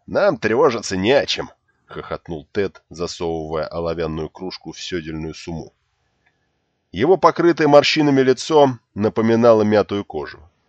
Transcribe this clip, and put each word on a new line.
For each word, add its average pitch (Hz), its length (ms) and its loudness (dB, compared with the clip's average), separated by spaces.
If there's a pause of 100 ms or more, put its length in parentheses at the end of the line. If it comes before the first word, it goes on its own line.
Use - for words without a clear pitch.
нам 165 300 0
тревожиться 113 600 0
не 98 160 0
о 139 140 2
чем», - 240 -8 (360)
хохотнул - 640 -12
Тед, 98 400 -6
засовывая 80 760 -6
оловянную 82 640 -6
кружку 87 420 -14
в - 80 -20
седельную 80 540 -10
сумму. - 380 -12 (1160)
Его 147 260 2
покрытое 165 520 2
морщинами 143 520 4
лицо 131 580 2 (160)
напоминало 110 680 4
мятую 101 420 0
кожу. - 360 -12 (280)